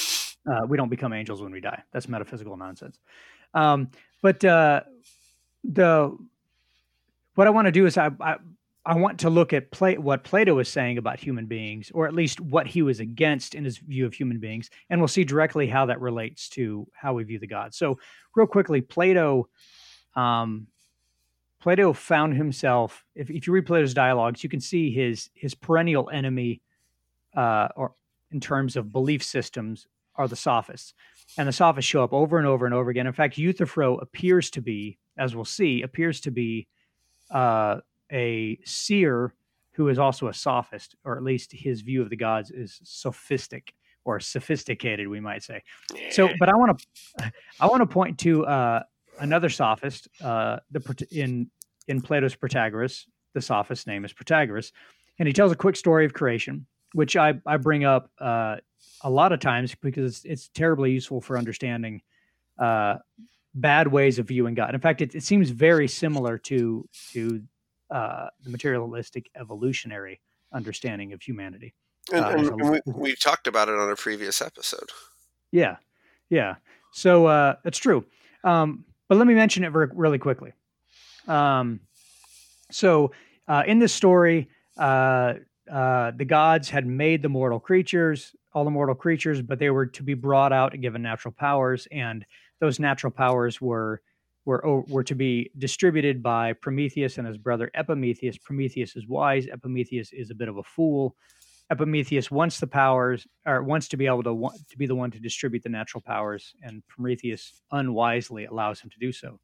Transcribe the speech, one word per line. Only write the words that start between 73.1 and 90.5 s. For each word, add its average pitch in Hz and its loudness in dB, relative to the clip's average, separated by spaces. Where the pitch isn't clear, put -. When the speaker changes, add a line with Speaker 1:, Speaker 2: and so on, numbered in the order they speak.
Speaker 2:
talked - 0
about 107 2
it 107 0
on 104 0
a 101 -4
previous 104 -6
episode. - -10
Speaker 1:
Yeah, 143 2
yeah. 107 0
So, 175 6
uh, 147 6
that's 170 -6
true. 185 2
Um, 160 2
but 196 6
let 233 8
me 240 8
mention 214 4
it 160 -4
re-, 151 4
really 156 2
quickly. 127 -4
Um, 135 0
so, 151 4
uh, 147 2
in 220 6
this 233 4
story, 170 6
uh, 131 2
uh, 127 0
the 127 -6
gods 156 4
had 139 -2
made 147 0
the 147 0
mortal 127 0
creatures, 170 0
all 147 0
the 151 -2
mortal 143 0
creatures, 156 -2
but 123 -6
they 143 0
were 135 2
to 131 -12
be 143 -4
brought 135 4